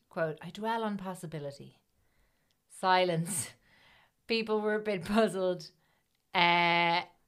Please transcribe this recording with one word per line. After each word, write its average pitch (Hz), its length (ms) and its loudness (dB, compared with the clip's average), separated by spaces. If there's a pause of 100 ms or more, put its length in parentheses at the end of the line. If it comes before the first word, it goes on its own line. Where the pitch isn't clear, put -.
Quote, 156 340 -2
"I 170 80 -12
dwell 226 340 -4
on 208 120 -4
possibility." 156 800 -10 (1040)
Silence. 185 680 2 (760)
People 220 360 0
were 214 140 0
a 214 40 -2
bit 202 240 -4
puzzled. 185 640 0 (640)
Uh, 170 680 4 (260)